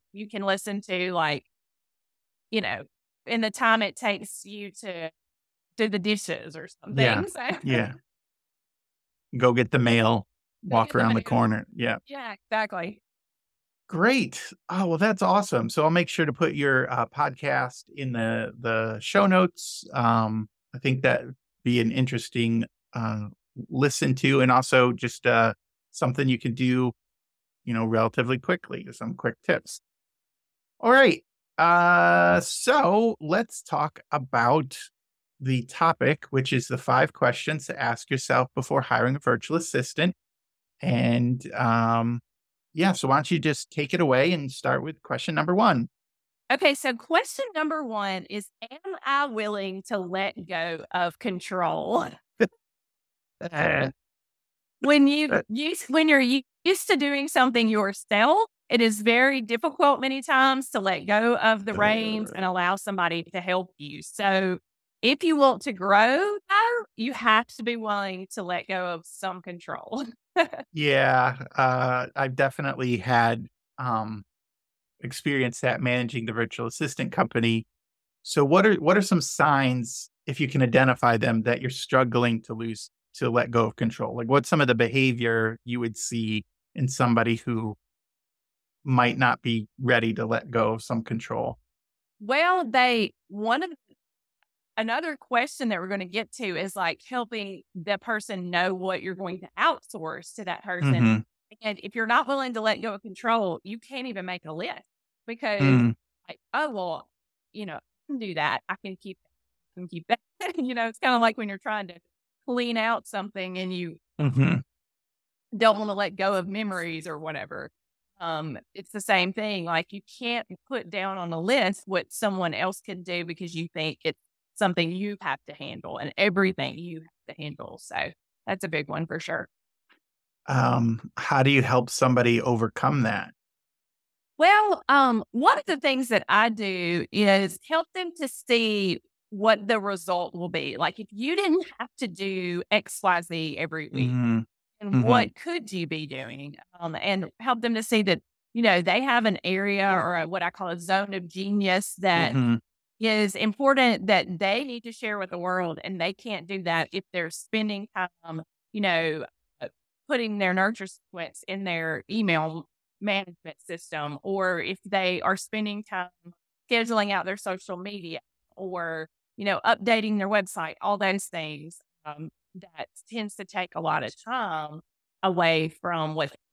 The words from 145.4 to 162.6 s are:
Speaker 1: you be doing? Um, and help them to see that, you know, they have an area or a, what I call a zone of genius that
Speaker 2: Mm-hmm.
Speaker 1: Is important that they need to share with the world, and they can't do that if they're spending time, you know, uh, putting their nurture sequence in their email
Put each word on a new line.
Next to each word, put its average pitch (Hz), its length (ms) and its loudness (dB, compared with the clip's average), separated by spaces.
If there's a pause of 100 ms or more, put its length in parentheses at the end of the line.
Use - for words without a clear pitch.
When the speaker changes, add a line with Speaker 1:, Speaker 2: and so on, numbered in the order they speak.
Speaker 1:
you 180 160 -4
be 156 200 -8
doing? 135 480 -12 (240)
Um, 170 200 -8
and 190 300 -4 (100)
help 233 220 -2
them 233 140 -2
to 220 80 -4
see 220 200 2
that, 185 160 2 (340)
you 233 100 -2
know, 185 180 6
they 185 200 2
have 240 240 2
an 196 180 0
area 196 460 0
or 175 280 0
a, 160 100 -4
what 175 160 -6
I 175 60 -2
call 180 200 -10
a 170 100 -8
zone 190 340 -2
of 180 140 -8
genius 196 720 -2
that 170 340 2
Speaker 2:
Mm-hmm. 123 220 4 (460)
Speaker 1:
Is 214 340 2
important 240 720 2
that 185 320 2
they 202 240 0
need 240 200 -12
to 233 100 -14
share 214 260 -6
with 185 120 -8
the 175 80 -8
world, 180 440 -2
and 185 160 -8
they 175 140 -2
can't 190 340 -10
do 196 160 -8
that 165 300 -2
if 190 180 -6
they're 165 200 -4
spending 214 640 -6
time, 165 480 -8 (300)
you 214 80 -4
know, 165 440 0 (360)
uh, 123 60 -10 (400)
putting 233 300 -2
their 185 160 0
nurture 196 340 0
sequence - 600 -14
in 196 180 -8
their 165 440 -4
email 165 580 0 (340)